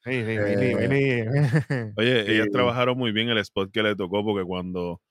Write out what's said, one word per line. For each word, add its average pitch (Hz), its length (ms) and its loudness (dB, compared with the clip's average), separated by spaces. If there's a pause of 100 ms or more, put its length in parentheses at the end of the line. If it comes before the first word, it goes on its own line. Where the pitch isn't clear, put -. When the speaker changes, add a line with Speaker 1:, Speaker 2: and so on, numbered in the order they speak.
Speaker 1:
Sí, 123 60 -6
sí, 113 220 -2
Speaker 2:
Eh, 107 60 -2
Speaker 1:
Bayley, 101 360 0
Bayley. 123 500 2
<laughs> 131 720 0
Speaker 3:
Oye, 110 380 2
ellas 107 120 4
Speaker 2:
sí. 101 60 -2
Speaker 3:
trabajaron 123 460 2
muy 117 140 -2
bien 113 180 0
el 113 80 2
spot 98 340 -2
que 113 100 0
le 107 140 2
tocó, 98 260 -2
porque 101 220 0
cuando 90 560 -6 (100)